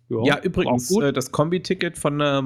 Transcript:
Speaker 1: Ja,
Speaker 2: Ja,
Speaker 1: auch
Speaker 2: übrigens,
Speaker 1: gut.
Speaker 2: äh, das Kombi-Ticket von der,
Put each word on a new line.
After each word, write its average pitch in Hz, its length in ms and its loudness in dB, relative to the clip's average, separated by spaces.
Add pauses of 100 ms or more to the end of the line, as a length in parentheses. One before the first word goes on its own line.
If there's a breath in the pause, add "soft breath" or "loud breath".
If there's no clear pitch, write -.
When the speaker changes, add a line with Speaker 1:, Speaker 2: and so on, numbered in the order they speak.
Speaker 1:
Ja, 113 140 -2
Speaker 2:
Ja, 143 160 4
Speaker 1:
auch - 40 -16
Speaker 2:
übrigens, 127 460 0
Speaker 1:
gut. 190 140 2
Speaker 2:
äh, 139 100 2
das 127 180 -4
Kombi-Ticket 175 680 -2
von 147 220 -2
der, 139 260 2